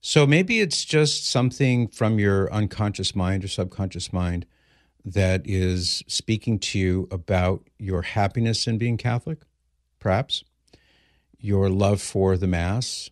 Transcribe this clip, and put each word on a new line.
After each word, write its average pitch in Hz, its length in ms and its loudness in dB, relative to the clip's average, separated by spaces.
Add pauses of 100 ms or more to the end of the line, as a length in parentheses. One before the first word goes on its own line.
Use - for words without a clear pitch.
So 151 260 4
maybe 190 320 4
it's 190 260 -2
just 151 420 0
something 123 600 2
from 110 320 0
your 98 340 2
unconscious 104 640 -2
mind 95 280 0
or 98 40 -8
subconscious 92 680 -6
mind 87 320 -2 (580)
that 95 420 0
is 90 600 -2
speaking 110 540 -2
to - 180 -4
you 92 320 0
about 92 580 0 (120)
your 95 240 -4
happiness 110 640 -2
in 113 100 -2
being 117 200 -2
Catholic, 123 420 -4 (600)
perhaps, 107 440 -2 (960)
your 98 320 2
love 98 320 2
for 95 340 2
the 95 80 0
Mass 90 680 -2